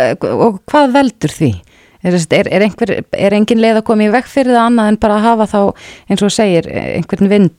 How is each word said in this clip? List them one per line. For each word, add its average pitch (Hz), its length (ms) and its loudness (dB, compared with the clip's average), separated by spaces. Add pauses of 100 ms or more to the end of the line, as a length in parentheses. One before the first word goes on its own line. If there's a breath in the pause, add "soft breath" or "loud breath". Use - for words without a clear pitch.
(240)
og 180 420 0
hvað 285 280 2
veldur 262 440 -2
því? 135 160 0 (480 soft breath)
Er, 180 140 -2
er, 170 320 0
er 185 160 0
einhver, 208 280 -2 (180)
er 196 240 0
engin 214 260 0
leið 220 220 2
að - 20 -12
koma 214 220 0
í 208 60 0
veg 247 120 0
fyrir 254 320 -2
það 233 140 2
annað 226 180 2
en 214 100 0
bara 208 200 0
að 214 80 0
hafa 226 220 2
þá, 202 260 0 (320 loud breath)
eins 202 180 -2
og 202 80 0
segir, 180 400 0
einhvern 180 560 -4
vind 196 320 2